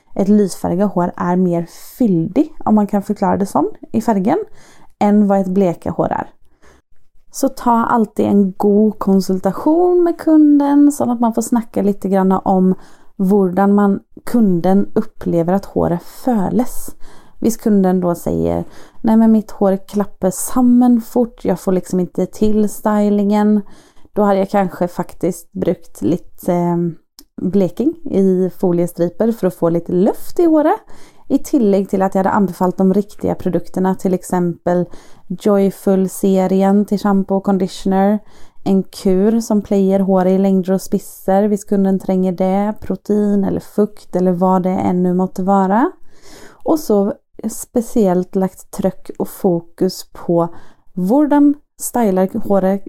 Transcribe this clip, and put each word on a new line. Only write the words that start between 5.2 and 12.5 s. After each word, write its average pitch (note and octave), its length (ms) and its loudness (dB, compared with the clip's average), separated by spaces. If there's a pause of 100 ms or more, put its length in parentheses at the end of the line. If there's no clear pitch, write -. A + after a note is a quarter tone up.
vad G3 140 2
ett F#3+ 80 -4
bleka F#3 420 -2
hår - 220 -2
är. - 180 -6 (1040)
Så - 160 -2
ta B3+ 220 -2
alltid A3+ 560 0
en G3+ 300 2
god G#3 420 2
konsultation D4+ 1080 2
med E4+ 140 0
kunden C#4+ 760 4
så A#3+ 180 -2
att A#3+ 100 -2
man A#3 140 2
får A#3 80 0
snacka A3+ 400 -2
lite G3 260 -2
grann F#3+ 240 2
om F#3 420 2 (420)